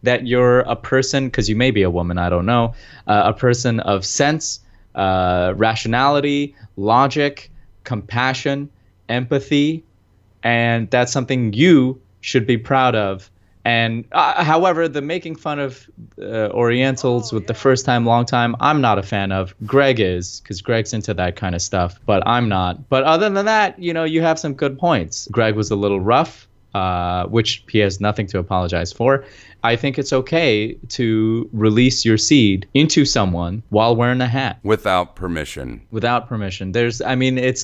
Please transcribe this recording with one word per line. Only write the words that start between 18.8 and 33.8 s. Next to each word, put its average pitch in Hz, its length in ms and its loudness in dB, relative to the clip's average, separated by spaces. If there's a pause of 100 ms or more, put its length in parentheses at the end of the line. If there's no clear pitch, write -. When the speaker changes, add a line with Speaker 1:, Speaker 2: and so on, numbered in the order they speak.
Speaker 1:
not 110 160 4
a 98 60 -2
fan 98 280 -4
of. 95 220 -4 (120)
Greg 131 340 2
is, 90 460 -2
'cause 92 160 -12
Greg's 113 320 -2
into 107 200 -6
that 90 220 -2
kind 92 180 -6
of 85 80 -4
stuff, 90 440 -4
but 98 200 2
I'm 120 240 2
not. 90 400 -4
But 131 140 2
other 165 260 2
than 196 160 -2
that, 214 320 0
you 175 160 -6
know, 165 120 -2
you 160 160 0
have 160 180 2
some 147 140 -6
good 135 260 -4
points. 127 520 -2
Greg 110 240 2
was 104 140 -2
a 110 60 0
little 101 240 0
rough, 120 480 0 (260)
uh, 90 520 -2
which - 440 -2
he 110 100 2
has 98 200 0
nothing 104 280 -2
to 92 120 -4
apologize 90 540 -4
for. 135 320 0 (380)
I 117 120 2
think 135 220 -4
it's 139 160 -4
okay 131 600 0 (160)
to 113 640 -2
release 110 540 2
your 110 140 4
seed 104 560 4
into 151 300 4
someone 92 640 -2
while 113 260 2